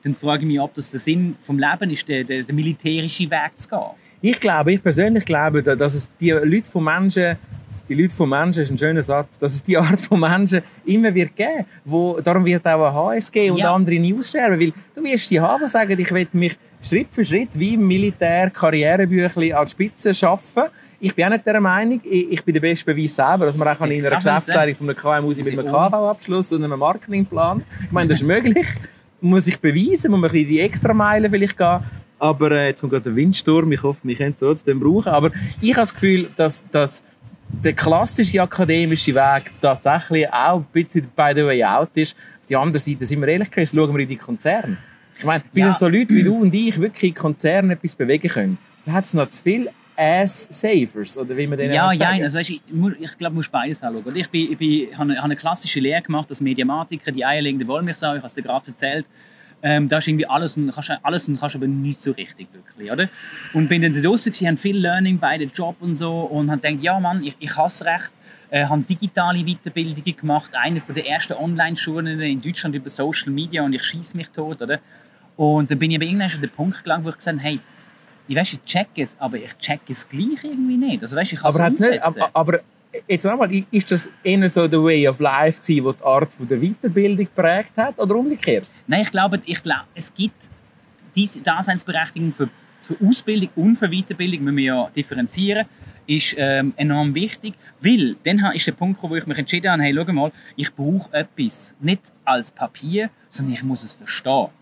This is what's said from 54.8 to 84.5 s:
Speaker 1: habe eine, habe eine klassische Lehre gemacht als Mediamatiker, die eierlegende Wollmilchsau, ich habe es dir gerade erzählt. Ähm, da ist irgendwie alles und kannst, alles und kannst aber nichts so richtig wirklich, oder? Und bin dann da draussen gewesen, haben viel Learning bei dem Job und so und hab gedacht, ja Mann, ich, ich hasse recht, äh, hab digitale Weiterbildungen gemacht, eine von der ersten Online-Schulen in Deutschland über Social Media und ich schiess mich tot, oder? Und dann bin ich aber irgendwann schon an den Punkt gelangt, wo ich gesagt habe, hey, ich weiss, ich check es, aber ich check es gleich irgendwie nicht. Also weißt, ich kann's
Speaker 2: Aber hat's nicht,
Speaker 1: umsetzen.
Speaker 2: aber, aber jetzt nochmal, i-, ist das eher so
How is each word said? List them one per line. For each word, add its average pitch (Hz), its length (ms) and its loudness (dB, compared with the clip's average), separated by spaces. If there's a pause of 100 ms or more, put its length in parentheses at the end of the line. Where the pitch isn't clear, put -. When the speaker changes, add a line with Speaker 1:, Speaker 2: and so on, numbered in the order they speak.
Speaker 1:
habe 147 180 -8
eine, 131 60 0
habe 135 80 -6
eine 147 120 -2
klassische 165 440 -4
Lehre 151 220 0
gemacht 156 260 -4
als 139 120 -12
Mediamatiker, 139 720 -4
die 127 120 -6
eierlegende 139 420 -2
Wollmilchsau, 156 460 -4
ich 143 60 -6
habe 127 80 -12
es - 80 -18
dir 135 80 -10
gerade 131 260 -4
erzählt. 139 380 -4 (560)
Ähm, 147 260 2
da 151 100 2
ist 156 100 -2
irgendwie 156 180 0
alles 156 300 -2
und 143 140 -2
kannst, 151 200 -12 (120)
alles 160 260 -2
und 139 100 -2
kannst 143 160 -6
aber 131 120 -4
nichts 139 380 -4
so 135 80 -2
richtig 95 420 -12
wirklich, 104 360 -18
oder? 170 200 -2 (420)
Und 156 160 2
bin 170 140 2
dann 160 100 2
da 143 80 -2
draussen 208 320 2
gewesen, 185 160 -2
haben 160 80 2
viel 202 220 -2
Learning 185 400 2
bei 151 180 0
dem 143 140 -6
Job 175 300 -8
und 170 140 -4
so 165 280 -4
und 147 280 -2
hab 147 120 -4
gedacht, 147 200 -4
ja 180 160 0
Mann, 180 240 -2
ich, 143 160 -10
ich 147 160 -10
hasse 160 300 -2
recht, 170 260 -4 (380)
äh, 143 160 0
hab 143 220 0
digitale 180 580 -2
Weiterbildungen 165 720 -6
gemacht, 151 380 -4
eine 151 260 -2
von 143 140 -14
der 151 120 -6
ersten 147 280 -6
Online-Schulen 160 840 -4
in 139 200 -2
Deutschland 160 340 -6
über 135 140 -8
Social 143 440 -4
Media 160 300 -4
und 135 120 0
ich 123 80 -6
schiess - 320 -8
mich 165 160 -10
tot, 156 320 -10
oder? 139 160 -4 (580)
Und 151 340 2
dann 143 80 0
bin 160 120 0
ich 160 80 0
aber 165 80 -2
irgendwann 190 240 -2
schon 156 80 -8
an 143 100 -6
den - 20 -10
Punkt 185 320 -4
gelangt, 160 220 -4
wo 165 60 -6
ich 156 60 -12
gesagt 165 220 -6
habe, 135 80 -6
hey, 147 140 -4 (680)
ich 139 80 -4
weiss, 180 180 -2
ich 139 100 -16
check 185 320 -2
es, 139 240 -6
aber 127 160 -6
ich 117 220 -14
check - 220 -6 (100)
es - 180 -10
gleich 220 340 -4
irgendwie 254 360 -2
nicht. 247 240 -2
Also 117 140 -8
weißt, 175 180 -2
ich 143 60 -10
kann's 147 160 2
Speaker 2:
Aber 170 80 4
hat's 170 160 2
nicht, - 220 2
Speaker 1:
umsetzen. 160 200 -2
Speaker 2:
aber, 147 100 -2
aber 165 280 2 (480)
jetzt 190 160 -2
nochmal, 208 280 0
i-, 196 200 -2
ist 202 180 0
das 175 180 0 (140)
eher 190 260 4
so 170 200 2